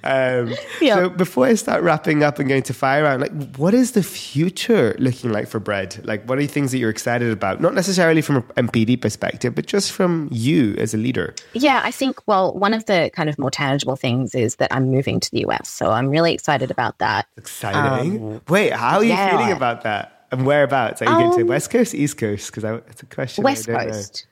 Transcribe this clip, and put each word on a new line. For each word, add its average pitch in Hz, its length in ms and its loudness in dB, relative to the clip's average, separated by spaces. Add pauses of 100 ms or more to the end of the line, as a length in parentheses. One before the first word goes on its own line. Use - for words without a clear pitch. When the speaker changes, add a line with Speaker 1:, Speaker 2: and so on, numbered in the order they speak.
Speaker 1:
Um, 127 480 0 (300)
Speaker 2:
Yeah. 226 140 6
Speaker 1:
so 180 120 4
before 180 380 2
I 233 80 6
start - 280 0
wrapping 156 400 2
up 147 160 2
and 147 100 0
going 135 160 2
to 131 100 -6
fire 139 300 2
round, 135 180 2
like, 143 340 -8
what 160 160 2
is 247 200 4
the 196 100 4
future 170 960 0
looking 123 340 0
like 110 160 -2
for 110 120 -6
Bread? 98 440 -4
Like, 110 240 -6
what 131 80 0
are 143 60 0
the 143 40 0
things 139 260 -2
that 131 60 -2
you're 113 120 0
excited 120 420 -2
about? 95 300 -2
Not 175 100 4
necessarily 175 480 2
from 147 160 0
an 117 80 0 (140)
M 120 100 2
P 113 160 2
D 123 140 2
perspective, - 560 -4
but - 120 -4
just - 260 -2
from 170 380 0
you 123 480 2
as 110 140 -2
a 110 60 -2
leader. 113 360 -2 (200)
Speaker 2:
Yeah, 254 280 2
I 240 80 -2
think, 262 360 -4
well, 190 260 2
one 202 220 0
of 220 100 -4
the 170 300 2
kind 156 160 -2
of 143 80 -6
more 135 120 -2
tangible 139 460 -2
things 127 380 -2
is 117 220 0
that - 180 0
I'm 131 160 2
moving 131 300 0
to - 100 -6
the - 100 -2
U - 120 -2
S. - 180 -6
So - 200 -2
I'm 120 180 0
really 160 260 2
excited 131 360 -2
about - 280 -4
that. 104 300 -2 (100)
Speaker 1:
Exciting. 135 840 -2 (120)
Speaker 2:
Um, 123 140 -14
Speaker 1:
Wait, 185 260 2
how 123 240 0
are 214 60 4
you - 60 4
Speaker 2:
yeah. 190 200 2
Speaker 1:
feeling - 220 2
about 120 320 -2
that? - 480 -6
And 131 120 0
whereabouts? 135 560 2
Are 117 60 0
you 269 120 2
going 339 200 4
to 349 40 2
Speaker 2:
Um, 349 60 2
Speaker 1:
West 143 220 -2
Coast, 240 240 2
East 143 240 -2
Coast? 104 340 -4
'Cause 107 120 -8
I, 110 100 -4 (160)
it's - 120 -20
a - 40 -20
question 139 360 -6
I 262 40 2
Speaker 2:
West 175 200 0
Speaker 1:
don't 117 100 -2
know. 117 100 -2
Speaker 2:
Coast. 107 460 -10